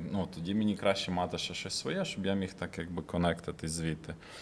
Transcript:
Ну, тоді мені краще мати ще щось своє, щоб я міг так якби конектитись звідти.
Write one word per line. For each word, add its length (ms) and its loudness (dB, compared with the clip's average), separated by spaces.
Ну, 220 2
тоді 200 -2
мені 220 4
краще 340 4
мати 280 2
ще 160 -4
щось 240 -6
своє, 260 0
щоб 220 -2
я 80 4
міг 200 0
так 240 -6
якби 240 -4
конектитись 680 2
звідти. 440 -2